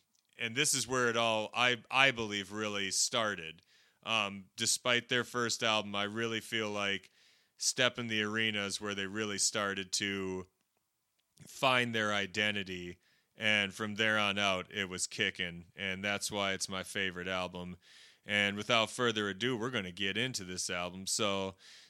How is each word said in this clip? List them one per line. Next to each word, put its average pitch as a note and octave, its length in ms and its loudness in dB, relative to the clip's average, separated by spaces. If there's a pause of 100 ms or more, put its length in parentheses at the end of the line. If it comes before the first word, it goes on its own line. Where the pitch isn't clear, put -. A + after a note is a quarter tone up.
(400)
and A2+ 160 -4
this D3 180 2
is A#2+ 140 0
where B2+ 200 4
it A2+ 80 2
all, A2+ 380 2
I, B2 220 4 (140)
I C3+ 200 6
believe, G#2 400 -2
really G#2 400 -2
started. F2+ 720 0 (420)
Um, G2+ 400 0 (120)
despite A#2+ 520 2
their B2 160 2
first A#2 380 -2
album, G#2+ 320 2
I G2+ 100 0
really A2 360 -2
feel A2 300 -2
like G2+ 400 -2 (480)
Step - 400 2
in A#2+ 100 -4
the G#2+ 140 2
Arena G#2+ 420 0
is F#2+ 160 -4
where G#2 140 -4
they G2 100 -2
really G#2 320 -4
started G2 560 0
to F#2+ 540 -2 (1000)
find B2 480 2
their G#2+ 200 2
identity, F#2+ 800 -2 (400)
and G#2 380 2
from G#2+ 220 -4
there A2 220 4
on G2+ 200 2
out, F#2+ 360 2
it G2 140 -2
was F2+ 180 -2
kicking, F2 600 -4 (100)
and F#2+ 260 -4
that's G2+ 300 -2
why G2 200 0
it's F#2+ 180 -4
my F#2+ 120 -4
favorite F2+ 460 -4
album. F2+ 480 -4 (480)
And G2+ 320 2
without A2 340 2
further A2 380 0
ado, A2+ 280 -2
we're A2+ 140 -4
gonna G2 220 -4
get F#2+ 240 -2
into B2 280 -2
this F2+ 260 -6
album. F2+ 360 -4
So, G2 480 0 (360)